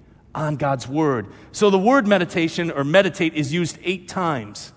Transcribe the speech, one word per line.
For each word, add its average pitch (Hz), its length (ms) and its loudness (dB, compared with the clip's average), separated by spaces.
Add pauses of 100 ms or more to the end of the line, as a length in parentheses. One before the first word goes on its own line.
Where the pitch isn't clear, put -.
(340)
on 151 220 -4
God's 131 320 -4
word. 139 380 0 (260)
So 208 180 2
the 190 80 4
word 233 280 4
meditation 170 640 0
or 139 140 -2
meditate 165 500 2
is 143 180 -2
used 170 300 -2
eight 185 260 -6
times. 135 680 -6